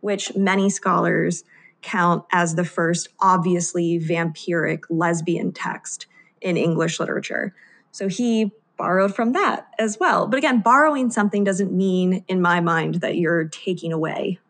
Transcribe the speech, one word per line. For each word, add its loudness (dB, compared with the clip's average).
which -4
many 2
scholars 0
count 0
as 2
the 0
first -2
obviously 2
vampiric -2
lesbian 0
text -10
in -2
English 0
literature. -6
So -6
he 0
borrowed 2
from 0
that 0
as -2
well. 2
But 0
again, 2
borrowing 4
something 0
doesn't 0
mean, 2
in 0
my 4
mind, 0
that -2
you're 0
taking -6
away -4